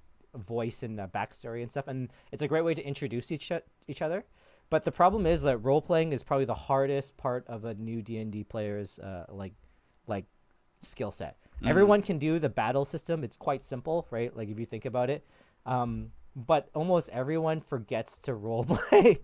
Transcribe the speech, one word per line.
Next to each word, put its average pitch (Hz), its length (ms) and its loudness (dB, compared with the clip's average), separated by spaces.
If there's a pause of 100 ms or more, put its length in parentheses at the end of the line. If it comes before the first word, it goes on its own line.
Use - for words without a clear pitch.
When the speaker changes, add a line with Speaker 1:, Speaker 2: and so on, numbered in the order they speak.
(340)
Speaker 1:
voice 117 500 -6
and 110 160 -8
a 95 80 -8
backstory 113 540 -8
and 117 80 -8
stuff, 139 180 -6
and 131 220 -6 (200)
it's 135 120 -8
a 147 60 -2
great 160 160 2
way 165 100 2
to - 120 -6
introduce 131 460 -6
each - 180 -8
o-, 165 120 -4 (260)
each 147 140 -10
other. 175 220 -4 (460)
But 156 140 2
the 160 80 0
problem 190 340 4
is 160 160 4
that 135 160 4
role 135 240 4
playing 165 300 2
is 127 100 -2
probably 135 220 2
the 117 100 -2
hardest 139 640 0
part 123 320 -4
of 113 160 -8
a 113 100 -6
new 113 280 -6
D 110 160 -8
and 110 120 -6
D 104 140 -6
player's, 104 560 -6
uh, 95 300 -10
like, 98 240 -10 (520)
like, 98 200 -4 (540)
skill - 300 -8
set. - 280 -12 (180)
Speaker 2:
Mm-hmm. - 120 -2
Speaker 1:
Everyone 202 340 8
can 175 160 -2
do 156 200 0
the 151 120 0
battle 127 340 0
system. 160 400 -6
It's 113 120 -10
quite 139 280 -4
simple, 160 460 -4
right? 120 260 -4
Like, 110 140 -6
if 107 100 -8
you 117 60 -6
think 110 180 -10
about 123 260 0
it. 147 160 -6 (400)
Um, 117 460 -2 (240)
but 139 360 2
almost 170 360 2
everyone 156 520 0
forgets 113 580 -6
to - 160 -6
role 113 300 -2
<laughs> - 40 -2
play. 196 560 8